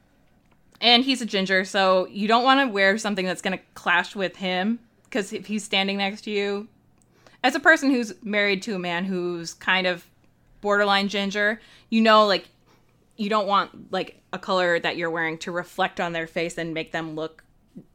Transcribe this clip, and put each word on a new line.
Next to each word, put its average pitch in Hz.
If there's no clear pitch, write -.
And 240
he's 254
a 220
ginger, 190
so 190
you 202
don't 233
wanna 269
wear 196
something 202
that's 180
gonna 185
clash 180
with 180
him, 190
'cause 208
if 202
he's 208
standing 196
next 202
to 220
you, 202
as 269
a 311
person 311
who's 240
married 202
to 220
a 185
man 175
who's 175
kind 185
of 175
borderline 202
ginger, 208
you 226
know, 214
like, 180
you 208
don't 214
want, 196
like, -
a 180
color 180
that 165
you're 170
wearing 160
to 180
reflect 175
on 175
their 165
face 170
and 165
make 160
them 160
look 156